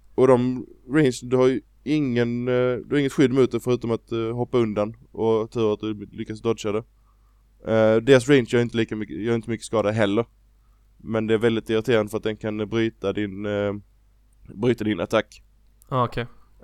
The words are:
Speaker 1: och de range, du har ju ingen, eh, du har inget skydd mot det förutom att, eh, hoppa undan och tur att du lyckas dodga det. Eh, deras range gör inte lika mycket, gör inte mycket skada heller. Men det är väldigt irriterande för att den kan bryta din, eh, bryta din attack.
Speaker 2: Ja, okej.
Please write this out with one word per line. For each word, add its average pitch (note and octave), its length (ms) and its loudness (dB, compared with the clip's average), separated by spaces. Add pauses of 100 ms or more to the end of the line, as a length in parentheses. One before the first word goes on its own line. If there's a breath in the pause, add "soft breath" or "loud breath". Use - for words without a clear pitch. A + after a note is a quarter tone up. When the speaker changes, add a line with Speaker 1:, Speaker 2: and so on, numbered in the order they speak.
(140)
Speaker 1:
och C3 140 4
de B2+ 380 2 (240)
range, C3+ 320 2
du B2 140 -2
har B2+ 100 4
ju C3 140 0 (240)
ingen, A#2+ 640 -2
eh, B2 280 0
du - 140 -10
har C3+ 80 0
inget C#3 140 0
skydd C3 200 4
mot B2+ 200 2
det A#2 80 -2
förutom B2 300 -2
att, A2+ 220 -6
eh, A2+ 240 -4
hoppa B2 220 -2
undan G#2+ 360 -2 (180)
och A2+ 380 -2
tur A2 220 0
att G#2 80 -4
du A2 140 -6 (180)
lyckas A2 280 -12
dodga G#2+ 320 -4
det. A2 100 -2 (880)
Eh, A2 240 4
deras A#2+ 320 4
range C3+ 200 4
gör A#2+ 120 2
inte A#2 160 -2
lika A2+ 200 -2
mycket, G#2+ 200 -8
gör A2+ 180 -2
inte A2+ 160 -6
mycket A2 160 -8
skada G#2 240 0
heller. G#2+ 360 0 (680)
Men A2 300 -4
det A2 80 2
är A2 40 2
väldigt A2+ 320 0
irriterande A2 400 2
för A2 60 -6
att G2 80 -4
den A2 120 -4
kan G#2+ 200 -6 (120)
bryta A2 440 -4
din, G2+ 340 -6
eh, G2+ 260 -2 (840)
bryta A#2 300 0
din G#2 160 -2
attack. - 420 -2 (460)
Speaker 2:
Ja, B2+ 160 -2
okej. A#2 220 -6 (380)